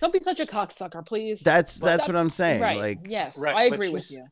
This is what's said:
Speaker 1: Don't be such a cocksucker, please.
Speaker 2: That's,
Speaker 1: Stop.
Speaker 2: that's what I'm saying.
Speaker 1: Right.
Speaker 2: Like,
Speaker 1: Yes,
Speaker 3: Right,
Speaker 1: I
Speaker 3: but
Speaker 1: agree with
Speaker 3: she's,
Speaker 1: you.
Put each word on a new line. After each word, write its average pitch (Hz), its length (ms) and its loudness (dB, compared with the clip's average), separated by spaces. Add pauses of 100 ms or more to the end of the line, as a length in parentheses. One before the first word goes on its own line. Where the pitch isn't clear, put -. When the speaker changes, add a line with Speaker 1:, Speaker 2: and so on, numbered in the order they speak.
Speaker 1:
Don't 339 100 2
be 381 100 2
such 359 200 -2
a 294 40 -2
cocksucker, 185 600 -6
please. 220 340 -4
Speaker 2:
That's, 165 340 4
Speaker 1:
Stop. - 140 -6
Speaker 2:
that's 170 200 4
what 175 100 0
I'm 165 120 2
saying. 156 320 2
Speaker 1:
Right. 110 180 0
Speaker 2:
Like, 104 280 -4
Speaker 1:
Yes, 180 320 -6
Speaker 3:
Right, 147 160 0
Speaker 1:
I 233 140 6
Speaker 3:
but - 60 2
Speaker 1:
agree 196 160 -2
with 151 140 -6
Speaker 3:
she's, 135 120 -10
Speaker 1:
you. 127 140 -18